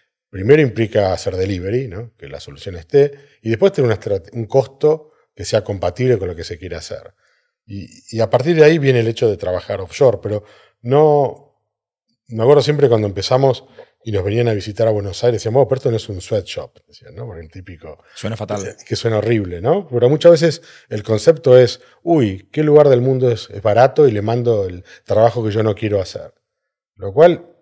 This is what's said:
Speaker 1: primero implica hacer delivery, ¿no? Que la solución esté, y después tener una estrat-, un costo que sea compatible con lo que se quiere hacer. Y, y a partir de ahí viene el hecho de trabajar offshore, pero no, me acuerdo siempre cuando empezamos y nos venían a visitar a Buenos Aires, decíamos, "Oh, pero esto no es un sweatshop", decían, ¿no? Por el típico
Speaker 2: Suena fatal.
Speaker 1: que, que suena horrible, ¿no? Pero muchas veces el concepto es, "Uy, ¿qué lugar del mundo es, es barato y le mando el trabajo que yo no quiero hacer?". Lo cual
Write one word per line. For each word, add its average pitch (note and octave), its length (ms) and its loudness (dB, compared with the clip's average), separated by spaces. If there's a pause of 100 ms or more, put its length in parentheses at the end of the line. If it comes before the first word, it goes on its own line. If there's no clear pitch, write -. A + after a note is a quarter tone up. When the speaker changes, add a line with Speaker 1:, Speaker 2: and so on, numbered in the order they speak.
(300)
Speaker 1:
primero A#2+ 320 2
implica G#2 500 -2
hacer F#2 240 -6
delivery, G2 520 -4
¿no? A2 280 -16
Que - 120 -20
la - 120 -16
solución - 360 -16
esté, C#3+ 360 0 (300)
y A2 80 -6
después F#3+ 220 0
tener B2+ 180 0
una G2+ 100 -4
estrat-, G2+ 320 -6
un A2+ 140 -8
costo D3+ 640 -2 (240)
que G#2 100 -14
sea G#2+ 180 -2
compatible G2+ 560 -2
con F#2 100 -8
lo E2+ 80 -10
que E2+ 80 -14
se E2+ 120 -14
quiere E2+ 200 -14
hacer. - 360 -16 (540)
Y, G2+ 500 -16
y A2+ 40 -4
a A2 100 0
partir D3 260 0
de D3+ 80 6
ahí D#3+ 140 6
viene C3+ 220 2
el A2 80 0
hecho A2+ 200 0
de G2+ 80 0
trabajar F#2 460 -6
offshore, A2 400 0
pero G#2 220 -6 (360)
no, C#3+ 800 0 (680)
me A2+ 160 -6
acuerdo C#3+ 180 6
siempre D3 260 2
cuando G#2+ 200 2
empezamos B2+ 560 0 (400)
y A2 80 -8
nos F#2+ 120 -2
venían A#2 240 0
a A2 60 0
visitar G#2 340 -4
a A2 40 0
Buenos G2+ 320 -6
Aires, A#2+ 180 0
decíamos, A#2+ 220 2
"Oh, - 40 -2
pero C3 100 -2
esto B2 120 -2
no A2+ 60 -2
es - 120 -8
un F#2+ 140 -10
sweatshop", - 640 -8
decían, - 280 -20
¿no? B2 120 -14
Por F#2 120 -16
el D#2+ 120 -20
típico E2+ 520 -20 (120)
Speaker 2:
Suena A2 220 -8
fatal. G#2 260 -8 (160)
Speaker 1:
que, - 60 -20
que - 120 -6
suena A2+ 220 -2
horrible, G2+ 420 -2
¿no? D#3+ 280 -2
Pero A#2+ 200 0
muchas D#3 220 4
veces D#3+ 320 2 (260)
el G#2+ 140 -8
concepto B2+ 560 4
es, A#2+ 220 4 (220)
"Uy, B2 500 -2
¿qué D#3 100 -2
lugar D3 260 6
del B2 140 4
mundo C3 280 0
es, - 200 -6
es G#2 100 -12
barato A2+ 480 4
y A2+ 40 2
le G#2 100 -4
mando A2+ 440 0
el F2+ 180 -12 (200)
trabajo A2+ 400 2
que G#2+ 60 -2
yo G#2+ 140 -2
no G#2+ 100 0
quiero G#2 260 -4
hacer?". - 320 -12 (600)
Lo G2 180 -10
cual A#2+ 480 4